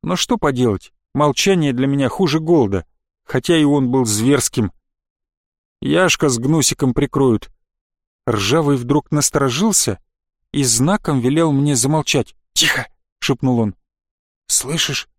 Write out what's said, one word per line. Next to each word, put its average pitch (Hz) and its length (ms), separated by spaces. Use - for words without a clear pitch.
Но 180 140
что 226 220
поделать, 123 560
молчание 147 600
для 127 120
меня 139 220
хуже 160 320
голода, 131 460
хотя 160 340
и 151 80
он 143 260
был 131 140
зверским. 113 680
«Яшка 160 480
с 120 80
Гнусиком 135 560
прикроют». 135 580
Ржавый 127 500
вдруг 127 340
насторожился 147 880
и 139 100
знаком 135 560
велел 147 320
мне 143 240
замолчать. 143 600
«Тихо!» - 340
шепнул 127 400
он. 107 160
«Слышишь? - 720